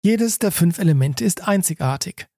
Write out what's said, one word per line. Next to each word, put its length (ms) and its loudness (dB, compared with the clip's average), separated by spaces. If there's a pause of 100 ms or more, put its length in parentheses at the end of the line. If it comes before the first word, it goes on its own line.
Jedes 360 2
der 120 0
fünf 280 2
Elemente 460 2
ist 220 -2
einzigartig 800 -4 (100)